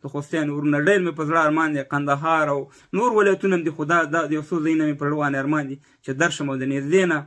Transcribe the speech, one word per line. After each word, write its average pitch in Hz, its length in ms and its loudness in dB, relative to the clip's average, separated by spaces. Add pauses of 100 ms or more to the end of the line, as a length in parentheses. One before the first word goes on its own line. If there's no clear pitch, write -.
د 139 100 -10
خوستیان 147 360 -4
ورونو. 147 280 0 (100)
ډېر 202 180 6
مې 170 120 -2
په 165 80 -4
زړه 165 200 2
ارمان 156 280 2
دی، 139 100 -4 (100)
قندهار 147 600 0
او 143 60 -2 (340)
نور 220 200 2
ولایتونه 196 420 4
هم 170 80 0
دي، 160 120 -2
خو 156 160 -4
دا، 175 120 4
دا 160 180 -2 (140)
یو 151 140 -4
څو 185 140 -4
ځایونه 156 220 2
مې 151 140 0
په 147 60 -4
زړه 151 160 -2
باندې 139 220 -2
ارمان 151 240 0
دي 139 100 -10 (260)
چې - 80 -8 (100)
درشم 156 280 0
او 135 80 -4
د 131 60 -4 (100)
نږدې 143 380 2
نه 151 160 0